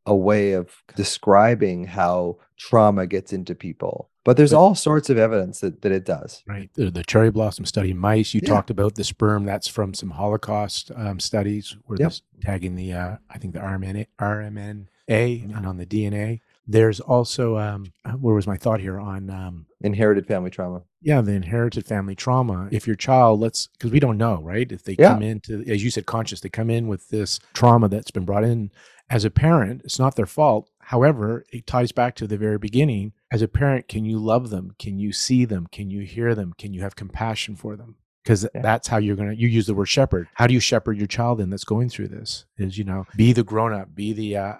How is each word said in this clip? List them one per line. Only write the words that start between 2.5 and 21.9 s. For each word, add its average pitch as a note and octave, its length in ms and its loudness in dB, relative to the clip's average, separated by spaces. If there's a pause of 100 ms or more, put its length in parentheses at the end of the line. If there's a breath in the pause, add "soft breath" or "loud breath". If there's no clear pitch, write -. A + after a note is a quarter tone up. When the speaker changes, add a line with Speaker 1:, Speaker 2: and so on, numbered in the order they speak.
Speaker 1:
trauma G#2 500 4
gets F#2 260 -6
into F#2 220 -6
people. - 540 -8 (160)
But B2+ 120 6
there's D3 160 8
Speaker 2:
But D#3 60 8
Speaker 1:
all F#3+ 160 10
sorts D3+ 340 0
of B2 100 2
evidence A2 420 2
that, F2+ 220 -6
that G2 100 0
it F#2+ 120 -2
does. - 420 -8
Speaker 2:
Right. G2 280 -12
The, G2+ 160 -2
the F2 120 -6
cherry A2 280 4
blossom G#2+ 340 -2
study F#2+ 300 -2
mice, G#2+ 400 0
you A2 80 0
Speaker 1:
Yeah. G2 80 -2
Speaker 2:
talked G2+ 200 2
about G#2 240 0
the G2+ 100 -6
sperm, G#2+ 400 0
that's G2+ 240 -6
from G2 260 -6
some G2 160 -10
Holocaust, G#2 840 -4
um, G#2 260 -8
studies G#2 560 -4 (100)
where G#2+ 120 -8
Speaker 1:
Yep. D#3 100 2
Speaker 2:
this - 140 -10 (200)
tagging F#2 340 -6
the, F#2 160 -8
uh, F2+ 240 -8 (140)
I - 80 -18
think F2 160 -10
the F2 60 -12
R G2 140 -8
M F#2+ 100 -6
N F#2+ 120 -8
A, G#2+ 100 -8 (120)
R G#2 240 -4
M G#2 160 -12
N G#2 300 -14 (200)
A A#2+ 300 2
Speaker 1:
Mm-hmm. G#2+ 180 -12
Speaker 2:
and G2 100 -8
on F#2 120 -6
the F2 80 -12
D G#2 200 -2
N G2+ 80 -4
A. A2 260 -6 (260)
There's A2 340 4
also, A#2+ 580 0
um, G2+ 340 -6 (120)
uh, A2 80 -10
where B2 220 2
was G2+ 120 2
my G2+ 100 -2
thought A2 240 -2
here F#2+ 200 -8
on, G2 300 -10
um, F#2 360 -12 (140)
Speaker 1:
Inherited G#2 460 2
family F#2 240 -4
trauma. F2+ 320 -8 (180)
Speaker 2:
Yeah, D3 220 2
the G2+ 100 0
inherited G#2+ 540 -2
family G2 280 -4